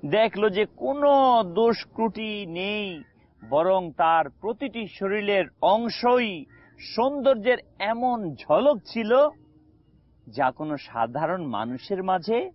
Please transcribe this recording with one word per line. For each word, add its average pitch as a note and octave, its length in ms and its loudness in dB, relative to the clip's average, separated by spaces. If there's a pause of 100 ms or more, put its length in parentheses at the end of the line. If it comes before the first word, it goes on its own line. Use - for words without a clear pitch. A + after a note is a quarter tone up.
(100)
দেখল G#3 400 2
যে G3 160 0 (100)
কোনো C4+ 640 4 (120)
দোষ A3+ 400 2
ত্রুটি G#3+ 520 -4
নেই, F#3 560 -6 (480)
বরং F3 420 2
তার D#3+ 380 2
প্রতিটি A3+ 560 -8
শরীরের G3+ 580 -2 (180)
অংশই A3+ 840 2 (340)
সৌন্দর্যের B3 800 0 (200)
এমন A3+ 560 -2
ঝলক A3 520 2
ছিল, A#3 420 2 (1000)
যা B2+ 220 -2
কোনো D3+ 260 -8
সাধারণ D3 720 -4
মানুষের B2 560 -6
মাঝে G3+ 520 -2